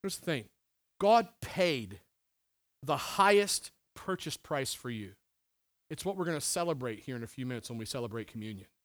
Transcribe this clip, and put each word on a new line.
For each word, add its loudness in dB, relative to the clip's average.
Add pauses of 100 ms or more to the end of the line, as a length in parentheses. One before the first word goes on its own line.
Here's -6
the -8
thing. 0 (540)
God 8 (120)
paid 0 (840)
the 0
highest 4 (220)
purchase -6
price -4
for -8
you. -8 (800)
It's -10
what -2
we're -2
gonna 0
celebrate -2
here -8
in -6
a -8
few -8
minutes -6
when -8
we -6
celebrate -6
communion. -10 (160)